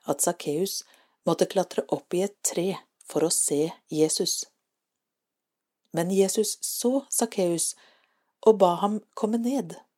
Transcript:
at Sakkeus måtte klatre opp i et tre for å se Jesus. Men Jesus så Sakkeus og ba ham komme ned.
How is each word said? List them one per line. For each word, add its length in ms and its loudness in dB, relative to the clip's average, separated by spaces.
at 200 -2
Sakkeus 600 -4
måtte 240 2
klatre 400 -2
opp 240 -6
i 80 0
et 140 -6
tre 200 -4
for 240 0
å 80 2
se 380 0
Jesus. 540 0
Men 240 -2
Jesus 380 2
så 380 -2
Sakkeus 640 0
og 140 8
ba 180 6
ham 220 0
komme 240 0
ned. 320 -2